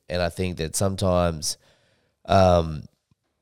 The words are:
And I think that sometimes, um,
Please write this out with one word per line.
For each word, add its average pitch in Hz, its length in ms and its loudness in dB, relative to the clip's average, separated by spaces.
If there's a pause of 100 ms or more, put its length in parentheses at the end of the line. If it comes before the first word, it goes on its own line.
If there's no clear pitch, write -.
And 90 120 -4
I 85 80 -2
think 90 280 -6
that 80 180 -8
sometimes, 90 840 -2 (680)
um, 87 580 4 (580)